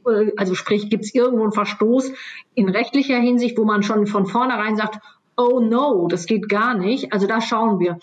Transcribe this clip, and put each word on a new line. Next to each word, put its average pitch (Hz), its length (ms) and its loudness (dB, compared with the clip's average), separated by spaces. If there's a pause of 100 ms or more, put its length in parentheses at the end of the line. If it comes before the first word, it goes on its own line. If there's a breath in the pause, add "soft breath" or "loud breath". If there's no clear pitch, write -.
äh, 214 300 2
also 196 180 -2
sprich, 208 360 -2
gibt's 214 260 -4
irgendwo 240 280 2
einen 208 100 0
Verstoß 220 580 0 (440 loud breath)
in 202 120 2
rechtlicher 254 500 0
Hinsicht, 240 400 2
wo 220 60 2
man 208 200 2
schon 214 220 0
von 208 200 0
vornherein 226 500 -2
sagt, 214 240 -4 (380 loud breath)
oh 247 240 4
no, 226 480 2
das 175 160 -2
geht 214 240 -2
gar 220 280 0
nicht. 226 360 -2
Also 196 120 0
da 220 140 0
schauen 220 400 0
wir. 170 240 0